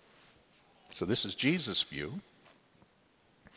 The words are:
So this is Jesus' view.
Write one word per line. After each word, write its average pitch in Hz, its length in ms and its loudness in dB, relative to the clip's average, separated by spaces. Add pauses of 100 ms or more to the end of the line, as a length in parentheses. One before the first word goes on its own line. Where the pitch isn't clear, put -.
(920)
So - 100 -4
this 101 220 2
is 98 100 -4
Jesus' 135 480 2
view. 76 380 -6 (1400)